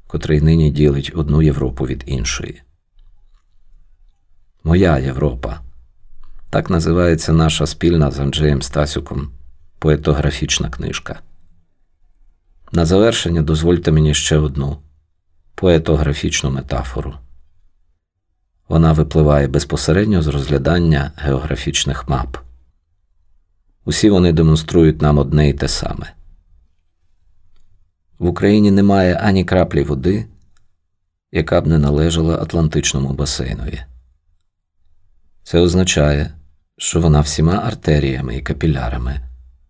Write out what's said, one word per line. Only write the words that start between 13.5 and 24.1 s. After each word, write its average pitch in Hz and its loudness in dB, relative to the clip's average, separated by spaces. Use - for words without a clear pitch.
мені 78 4
ще - 0
одну 71 -2
поетографічну 78 0
метафору. 67 -6
Вона 80 4
випливає 76 2
безпосередньо 85 0
з 78 -2
розглядання 71 0
географічних 69 -4
мап. 64 -4
Усі - 2
вони 90 4